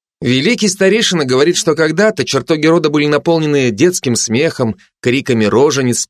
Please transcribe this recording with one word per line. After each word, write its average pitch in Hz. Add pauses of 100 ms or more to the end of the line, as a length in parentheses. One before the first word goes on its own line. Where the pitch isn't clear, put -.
(200)
Великий 165
старейшина 190
говорит, 139
что 165
когда-то 160
чертоги 151
рода 160
были 147
наполнены 147
детским 131
смехом, 113 (240)
криками 127
рожениц, 127